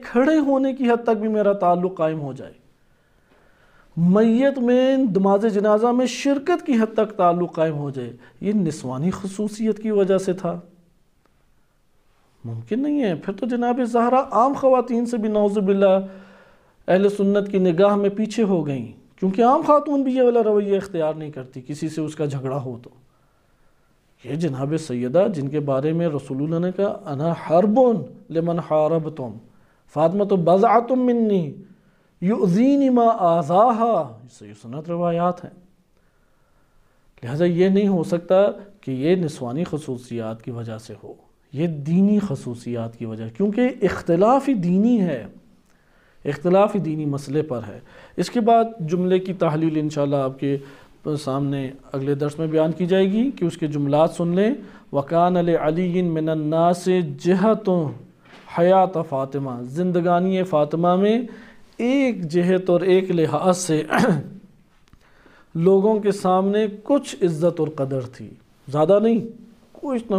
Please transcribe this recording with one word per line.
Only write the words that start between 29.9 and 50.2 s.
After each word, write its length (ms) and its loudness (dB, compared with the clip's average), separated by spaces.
فاطمہ 300 2
تو 120 2
بضعۃ 560 4
منی 600 0
یؤذینی 680 2
ما 160 4
آذاہا"، 1000 2
صحیح 300 -20
سنت 280 -12
روایات 540 -2
ہیں۔ 80 -18
لہذا 220 -2
یہ 240 2
نہیں 180 2
ہو 160 0
سکتا 320 -2
کہ 100 -10
یہ 240 0
نسوانی 480 -4
خصوصیات 800 -8
کی 100 -12
وجہ 260 -10
سے 160 -18
ہو، 100 -18
یہ 160 -4
دینی 600 2
خصوصیات 720 -8
کی 80 -10
وجہ، 180 -10
کیونکہ 320 0
اختلاف 680 2
ہی 40 2
دینی 480 2
ہے، 240 -4
اختلاف 500 2
ہی 40 -2
دینی 260 -4
مسئلے 360 -4
پر 260 -6
ہے۔ 120 -16
اس 120 -4
کے 100 -2
بعد 260 4
جملے 400 0
کی 140 -6
تحلیل 460 0
انشاءاللہ 360 -2
آپ 240 -4